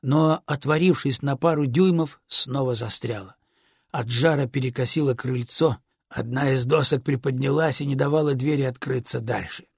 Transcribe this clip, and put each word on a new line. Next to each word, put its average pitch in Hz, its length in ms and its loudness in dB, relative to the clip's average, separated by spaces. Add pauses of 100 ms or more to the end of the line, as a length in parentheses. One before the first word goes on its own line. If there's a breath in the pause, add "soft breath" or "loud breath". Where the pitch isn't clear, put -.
но, 156 440 2
отворившись 147 760 0
на 139 140 -2
пару 156 300 2
дюймов, 165 640 2
снова 131 460 -2
застряла. 107 640 -6 (560)
От 120 180 -4
жара 139 380 2
перекосило 131 680 0
крыльцо, 123 680 -2 (280)
одна 131 460 -2
из 127 100 2
досок 143 400 2
приподнялась 139 760 0
и 143 40 -4
не 139 100 -2
давала 143 380 2
двери 139 300 0
открыться 127 560 -4
дальше. 110 460 -8 (120)